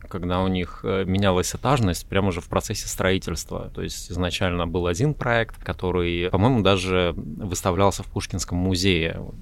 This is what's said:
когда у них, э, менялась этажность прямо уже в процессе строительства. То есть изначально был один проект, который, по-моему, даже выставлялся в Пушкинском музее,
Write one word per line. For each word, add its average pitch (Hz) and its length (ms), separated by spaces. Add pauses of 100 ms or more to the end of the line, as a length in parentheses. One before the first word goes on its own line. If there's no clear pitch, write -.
когда 90 340
у 95 60
них, 92 340
э, 98 220
менялась 92 500
этажность 117 540
прямо 98 200
уже 87 120
в - 80
процессе - 400
строительства. 90 840
То 92 100
есть - 280
изначально 87 560
был 87 220
один 117 260
проект, - 480
который, 87 680
по-моему, 110 320
даже 92 540
выставлялся 92 880
в - 40
Пушкинском - 520
музее, 90 580 (260)